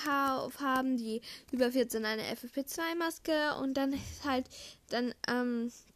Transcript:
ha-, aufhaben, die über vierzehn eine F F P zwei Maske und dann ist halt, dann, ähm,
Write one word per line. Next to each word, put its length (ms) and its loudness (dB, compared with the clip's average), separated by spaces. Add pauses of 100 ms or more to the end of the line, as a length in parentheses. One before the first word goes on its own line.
ha-, 400 2
aufhaben, 540 0
die 240 -2 (280)
über 220 4
vierzehn 320 2
eine 220 0
F 180 -6
F 80 -14
P 140 -4
zwei 280 -2
Maske 680 0
und 120 0
dann 200 2
ist 300 -8
halt, 220 0 (440)
dann, 240 0 (120)
ähm, 460 2 (240)